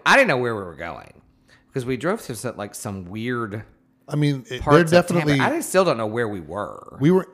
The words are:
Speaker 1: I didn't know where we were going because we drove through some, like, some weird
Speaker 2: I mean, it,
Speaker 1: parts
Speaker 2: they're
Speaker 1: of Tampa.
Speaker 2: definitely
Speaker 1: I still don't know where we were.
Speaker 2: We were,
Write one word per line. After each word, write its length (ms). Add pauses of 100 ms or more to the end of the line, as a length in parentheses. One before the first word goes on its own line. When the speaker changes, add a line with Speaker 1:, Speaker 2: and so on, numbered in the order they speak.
Speaker 1:
I 120
didn't 100
know 100
where 200
we 40
were 140
going 460 (480)
because 160
we 100
drove 240
through 160
some, 220
like, 180
some 300
weird 580 (440)
Speaker 2:
I 80
mean, 360
it, 100
Speaker 1:
parts 300
Speaker 2:
they're 100
Speaker 1:
of 60
Tampa. 180
Speaker 2:
definitely 140
Speaker 1:
I 220
still 220
don't 140
know 80
where 240
we 100
were. 600
Speaker 2:
We 80
were, 240